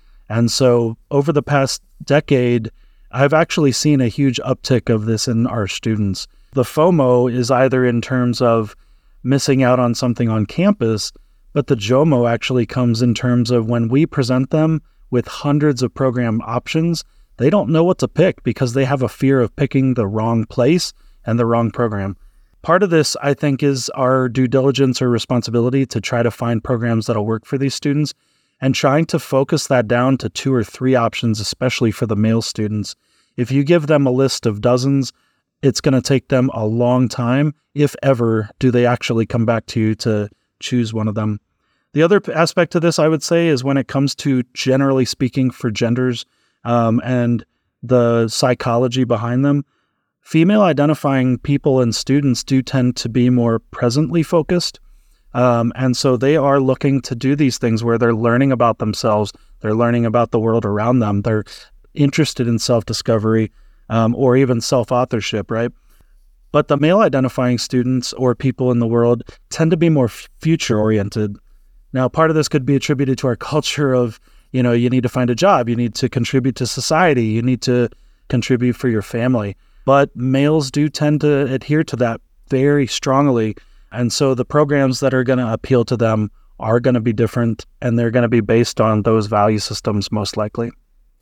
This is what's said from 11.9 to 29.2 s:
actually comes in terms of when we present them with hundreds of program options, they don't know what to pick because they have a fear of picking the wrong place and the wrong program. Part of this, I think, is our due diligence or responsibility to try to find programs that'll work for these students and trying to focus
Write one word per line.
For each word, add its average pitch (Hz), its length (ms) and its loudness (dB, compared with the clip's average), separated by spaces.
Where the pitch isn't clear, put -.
actually 117 360 -2
comes 120 360 -2
in 120 120 2
terms 123 360 0
of 117 160 0
when 117 220 -2
we 143 180 2
present 127 440 -2
them 156 300 0
with 123 160 -2
hundreds 143 560 0
of 120 120 -2
program 120 480 -2
options, 160 600 -4
they 131 120 2
don't 185 200 0
know 160 140 2
what 180 140 0
to 127 100 -2
pick 160 340 0
because 123 300 -2
they 135 120 0
have 131 180 -2
a 120 60 0
fear 135 320 0
of 113 160 -2
picking 131 380 0
the 113 120 -2
wrong 110 380 -2
place 143 480 0
and 117 140 -2
the 117 80 0
wrong 117 240 0
program. 101 460 -4
Part 180 200 2
of 196 80 0
this, 160 320 2
I 143 120 0
think, 139 280 -2
is 139 280 -2
our 131 380 0
due 123 200 0
diligence 131 520 2
or 127 80 0
responsibility 120 800 0
to 113 140 -6
try 117 220 -2
to 117 80 0
find 117 340 -4
programs 117 420 -2
that'll 107 200 -2
work 110 180 -4
for 139 140 -4
these 135 160 -2
students 147 400 -4
and 135 140 0
trying 151 320 2
to 127 120 -2
focus 139 480 -2